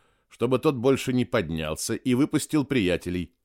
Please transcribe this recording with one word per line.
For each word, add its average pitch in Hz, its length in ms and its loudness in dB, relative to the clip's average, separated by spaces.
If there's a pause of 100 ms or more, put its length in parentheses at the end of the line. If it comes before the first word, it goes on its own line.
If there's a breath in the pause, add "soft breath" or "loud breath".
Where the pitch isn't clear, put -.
(280 soft breath)
чтобы 123 300 0
тот 156 160 2
больше 131 380 2
не 123 120 2
поднялся, 80 720 -4
и 127 200 0
выпустил 147 500 0
приятелей 90 720 -2 (100)